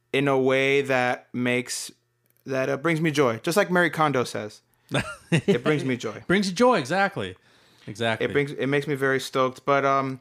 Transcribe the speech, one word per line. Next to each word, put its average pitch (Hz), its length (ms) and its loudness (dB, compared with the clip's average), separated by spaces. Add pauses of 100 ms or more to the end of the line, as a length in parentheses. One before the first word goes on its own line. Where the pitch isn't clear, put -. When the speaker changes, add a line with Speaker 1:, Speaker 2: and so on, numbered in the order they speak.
(120)
Speaker 1:
in 139 160 2
a 139 100 4
way 135 440 4
that 127 520 0
makes, 123 560 -4 (560)
that, 131 240 -2
uh, 139 80 -2
brings 156 220 -2
me 160 120 0
joy. 135 320 2
Just 165 120 -2
like 190 160 2
Mary 175 180 2
Kondo 143 360 0
says, 107 340 -10 (320)
Speaker 2:
<laughs> - 400 -6
Speaker 1:
"It 135 320 2
brings 147 220 0
me 131 100 -2
joy." 113 320 -8
Speaker 2:
Brings 196 220 2
you 185 40 -6
joy, 240 260 4
exactly. 135 560 -2 (520)
Exactly. 110 380 -2
Speaker 1:
It 123 80 -2
brings, 143 180 0
it 127 160 -4
makes 143 200 0
me 151 80 -2
very 135 260 0
stoked. 131 440 -2
But, 139 200 2
um, 135 360 0